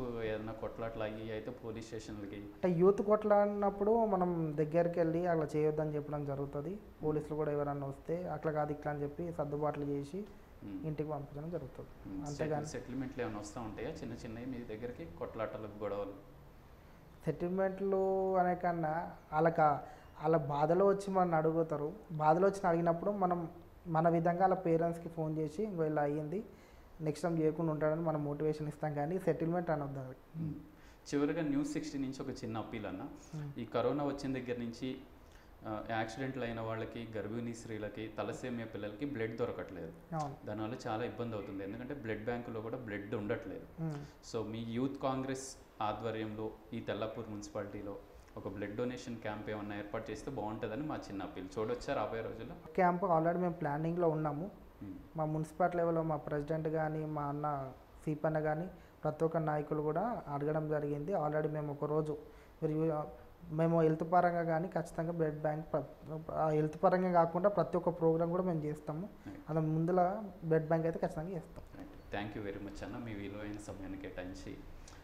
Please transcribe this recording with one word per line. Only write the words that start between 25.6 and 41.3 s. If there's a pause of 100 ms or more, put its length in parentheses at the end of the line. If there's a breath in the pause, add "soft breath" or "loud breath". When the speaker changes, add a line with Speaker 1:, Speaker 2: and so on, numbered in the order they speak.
Speaker 2:
"ఇంకో
ఇలా
అయ్యింది, (560 loud breath)
నెక్స్ట్
టైమ్
చేయకుండా
ఉంటాడని"
మనం
మోటివేషన్
ఇస్తాం,
కానీ
సెటిల్మెంట్
అనొద్దు
అది. (200)
Speaker 1:
ఉమ్. (580 loud breath)
చివరిగా
న్యూస్
సిక్స్టీ
నుంచి
ఒక
చిన్న
అప్పీల్
అన్న.
Speaker 2:
ఉమ్.
Speaker 1:
ఈ
కరోనా
వచ్చిన
దగ్గర
నుంచి, (680 loud breath)
ఆ,
యాక్సిడెంట్లు
అయిన
వాళ్ళకి, (100)
గర్భిణీ
స్త్రీలకి,
తలసేమియా
పిల్లలకి
బ్లడ్
దొరకట్లేదు. (240)
Speaker 2:
అవును. (100)
Speaker 1:
దానివల్ల (120)
చాలా
ఇబ్బంది